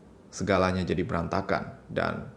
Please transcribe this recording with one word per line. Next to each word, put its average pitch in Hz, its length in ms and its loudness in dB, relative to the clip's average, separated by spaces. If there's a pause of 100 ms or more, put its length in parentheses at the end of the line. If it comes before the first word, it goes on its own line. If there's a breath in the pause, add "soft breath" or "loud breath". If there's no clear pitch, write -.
(280)
segalanya 92 560 2
jadi 85 240 0
berantakan. 85 800 -2
Dan - 500 -2